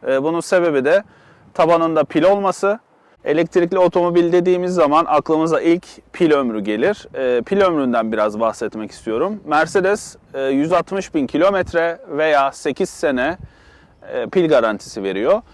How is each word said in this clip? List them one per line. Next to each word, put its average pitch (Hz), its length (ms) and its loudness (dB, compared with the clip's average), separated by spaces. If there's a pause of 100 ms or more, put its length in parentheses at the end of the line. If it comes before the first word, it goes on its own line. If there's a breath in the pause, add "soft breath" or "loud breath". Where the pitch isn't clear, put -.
E, 135 160 0
bunun 165 160 -2
sebebi 165 460 0
de 185 180 2 (500 soft breath)
tabanında 165 500 2
pil 151 200 -2
olması. 196 560 0 (460 soft breath)
Elektrikli 170 540 0
otomobil 175 520 2
dediğimiz 180 420 2
zaman 160 340 2
aklımıza 156 540 0
ilk - 520 -2
pil 165 180 2
ömrü 123 280 0
gelir. 107 540 -2
E, 127 280 0
pil 196 200 0
ömründen 127 500 0
biraz 107 280 0
bahsetmek 110 520 -4
istiyorum. 165 540 -6
Mercedes, 170 680 -2 (180)
e, 135 100 -6
yüz 139 300 0
altmış 185 420 -4
bin 139 120 -2
kilometre 170 720 0 (100)
veya 147 420 0
sekiz 160 380 -4
sene, 147 480 -2 (760 loud breath)
e, 117 140 -6
pil 170 220 0
garantisi 113 540 0
veriyor. 110 380 -2 (120 soft breath)